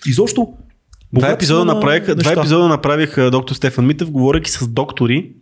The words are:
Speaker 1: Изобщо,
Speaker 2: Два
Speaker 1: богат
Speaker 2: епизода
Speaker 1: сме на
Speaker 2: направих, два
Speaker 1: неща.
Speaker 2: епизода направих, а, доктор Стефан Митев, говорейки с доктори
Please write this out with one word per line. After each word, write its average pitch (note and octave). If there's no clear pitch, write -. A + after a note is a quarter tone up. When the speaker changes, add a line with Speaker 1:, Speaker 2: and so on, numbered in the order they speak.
Speaker 1:
Изобщо, E3+
Speaker 2:
Два -
Speaker 1:
богат C3+
Speaker 2:
епизода E3
Speaker 1:
сме F3+
на -
Speaker 2:
направих, D#3+
два F#3+
Speaker 1:
неща. E3
Speaker 2:
епизода E3+
направих, D3
а, B2+
доктор B2+
Стефан B2+
Митев, D3+
говорейки C#3+
с -
доктори C3